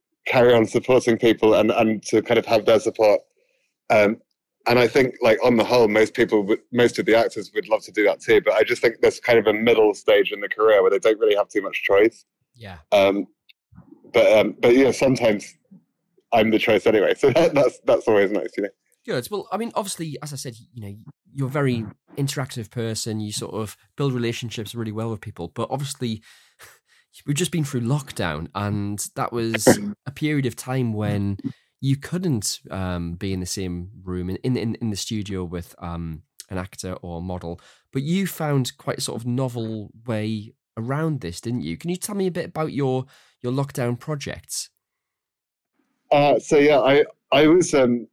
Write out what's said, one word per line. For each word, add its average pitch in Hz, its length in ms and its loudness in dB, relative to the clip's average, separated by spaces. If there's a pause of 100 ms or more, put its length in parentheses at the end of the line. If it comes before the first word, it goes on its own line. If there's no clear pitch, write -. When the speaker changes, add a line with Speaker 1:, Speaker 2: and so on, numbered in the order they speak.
(260)
Speaker 1:
carry 123 280 4
on 113 120 4
supporting 120 520 2
people 110 360 4
and, 107 180 4
and 110 320 0
to 107 180 2
kind 117 160 0
of 101 80 -2
have 110 180 0
their 113 160 4
support. 107 400 2 (720)
Um, 107 280 2 (480)
and 120 120 4
I 120 100 4
think, 131 320 2
like, 113 240 4
on 123 120 4
the 107 80 2
whole, 117 240 4
most 107 260 2
people 107 300 2
would, 104 160 -2 (120)
most 120 260 2
of 101 60 -4
the 104 100 2
actors 107 400 0
would 101 140 -6
love 107 160 -2
to 101 80 -20
do 104 120 0
that 95 180 2
too. 110 180 4
But 98 140 2
I 110 80 4
just - 180 0
think 117 220 0
there's 117 180 2
kind 117 180 4
of 104 80 2
a 107 60 4
middle 110 400 4
stage 104 400 2
in 101 80 -10
the 101 80 -10
career 107 320 4
where 95 100 4
they 98 80 -2
don't 110 200 0
really 107 180 2
have 101 120 0
too 104 120 -2
much 95 220 -8
choice. 101 420 2 (300)
Speaker 2:
Yeah. 95 240 -18 (140)
Speaker 1:
Um, 98 340 2 (840)
but, 107 260 6
um, 104 220 0
but, 120 140 6
you 135 100 6
know, 120 80 2
sometimes 120 640 0 (800)
I'm 110 180 4
the 107 80 4
choice 107 280 2
anyway. 98 280 4
<laughs> - 40 -8
So 139 120 4
that, 160 240 2
that's, 131 300 2
that's - 240 2
always 101 220 4
nice, 95 260 -4
you 101 60 -4
know. 101 80 -4 (340)
Speaker 2:
Good. 147 260 -6
Well, 208 220 -8
I 196 60 -4
mean, 233 160 -6
obviously, 175 480 -6
as 147 100 -10
I 135 40 -12
said, 127 180 -12 (180)
you 120 100 -16
know, 101 120 -12 (400)
you're 135 140 -4
a - 20 -6
very 131 340 0 (320)
interactive 135 540 -6
person. 110 500 -6
You 104 120 -8
sort - 220 -10
of 107 220 -8 (200)
build 143 180 -2
relationships 117 600 -6
really 110 180 -8
well 113 180 -6
with 107 100 -8
people. 85 280 -12
But - 220 -6
obviously, 131 520 -6 (360)
<laughs> - 680 -20
we've 143 100 -2
just 156 160 -2
been 156 120 -2
through 131 180 -4
lockdown, 107 720 -4
and 101 520 -4 (100)
that 131 140 -6
was 113 480 0 (140)
Speaker 1:
<laughs> - 140 -16
Speaker 2:
a 139 40 -10
period 147 360 -2
of 113 100 -4
time 127 380 -4
when 101 420 -2 (460)
you 135 160 0
couldn't, 156 640 -4 (100)
um, 90 460 -6
be 95 180 -6
in 92 60 -4
the 90 60 -8
same 90 440 -8 (120)
room 90 280 -6
in, 95 80 -6
in, 117 380 -4
in 117 120 -6
the 101 80 -6
studio 98 480 -6
with, 85 360 -10
um, 85 420 -10 (260)
an 95 80 -10
actor 92 460 -10
or 85 180 -12
model, 87 400 -10 (320)
but 135 100 -4
you 180 240 -2
found 143 520 -4
quite - 180 -8
a - 60 -8
sort - 180 -8
of 120 60 -10
novel 117 640 -6 (160)
way 110 480 -6 (240)
around 139 420 -4
this, 87 220 -10
didn't 120 180 -6
you? 82 160 -8
Can 170 140 -10
you 185 60 -4
tell 202 180 -10
me 196 120 -2
a 180 40 0
bit 170 160 -8
about 156 260 -6
your, 131 320 -2 (380)
your 123 100 -4
lockdown 131 480 -4
projects? - 720 -10 (1400)
Speaker 1:
Uh, 143 240 4
so - 200 0
yeah, 147 200 6
I, 127 260 4 (280)
I 147 160 6
was, 170 260 4
um, 120 380 2